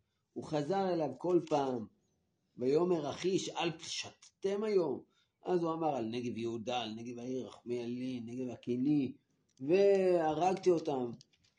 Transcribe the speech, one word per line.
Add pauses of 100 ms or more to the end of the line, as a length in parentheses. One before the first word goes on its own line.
(320)
הוא
חזר
אליו
כל
פעם, (680)
ויאמר
אכיש,
"אל
פשטתם
היום." (400)
אז
הוא
אמר,
"על
נגב
יהודה,
על
נגב
העיר
רחמי
עלי,
נגב
הקיני", (480)
והרגתי
אותם. (480)